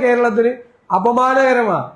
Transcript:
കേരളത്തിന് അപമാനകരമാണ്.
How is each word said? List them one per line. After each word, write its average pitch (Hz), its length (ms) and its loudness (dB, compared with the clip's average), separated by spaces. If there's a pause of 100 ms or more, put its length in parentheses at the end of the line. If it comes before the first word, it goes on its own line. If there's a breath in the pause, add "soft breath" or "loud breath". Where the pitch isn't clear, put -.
കേരളത്തിന് 240 480 0 (460)
അപമാനകരമാണ്. 240 1000 0